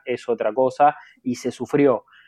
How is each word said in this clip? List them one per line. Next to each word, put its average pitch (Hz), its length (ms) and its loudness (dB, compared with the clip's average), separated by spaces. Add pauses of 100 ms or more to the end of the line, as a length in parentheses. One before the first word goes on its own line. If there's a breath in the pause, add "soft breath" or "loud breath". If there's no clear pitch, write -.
es 123 220 -6
otra 110 260 -2
cosa 131 420 2 (260 loud breath)
y 123 120 -4
se 120 160 -8
sufrió. 131 540 0 (240 soft breath)